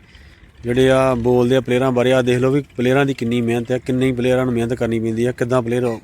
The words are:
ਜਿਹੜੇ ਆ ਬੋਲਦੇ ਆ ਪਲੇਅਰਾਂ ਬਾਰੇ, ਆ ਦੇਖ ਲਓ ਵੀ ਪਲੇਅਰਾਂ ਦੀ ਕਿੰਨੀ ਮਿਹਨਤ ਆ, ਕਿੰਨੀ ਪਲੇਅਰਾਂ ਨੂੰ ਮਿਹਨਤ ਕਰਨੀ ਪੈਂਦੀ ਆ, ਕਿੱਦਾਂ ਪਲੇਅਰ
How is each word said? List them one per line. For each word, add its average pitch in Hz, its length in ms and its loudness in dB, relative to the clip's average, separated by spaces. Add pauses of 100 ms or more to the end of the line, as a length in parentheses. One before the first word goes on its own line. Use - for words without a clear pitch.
(580)
ਜਿਹੜੇ 127 340 2
ਆ 131 240 2
ਬੋਲਦੇ 123 400 2
ਆ 131 60 2
ਪਲੇਅਰਾਂ 123 300 0
ਬਾਰੇ, 123 220 2
ਆ 131 80 4
ਦੇਖ 123 160 2
ਲਓ 131 140 0
ਵੀ 139 120 0 (140)
ਪਲੇਅਰਾਂ 131 280 2
ਦੀ 135 80 -2
ਕਿੰਨੀ 120 280 -4
ਮਿਹਨਤ 117 300 -2
ਆ, 127 60 -2
ਕਿੰਨੀ 131 340 -2
ਪਲੇਅਰਾਂ 127 340 0
ਨੂੰ 127 80 -2
ਮਿਹਨਤ 117 200 -2
ਕਰਨੀ 113 260 -2
ਪੈਂਦੀ 113 260 -2
ਆ, 127 60 -2
ਕਿੱਦਾਂ 123 300 -2
ਪਲੇਅਰ 120 220 -2 (200)